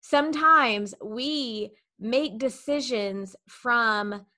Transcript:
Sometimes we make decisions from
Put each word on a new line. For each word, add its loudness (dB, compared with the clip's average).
Sometimes 2
we -6
make -2
decisions -4
from 0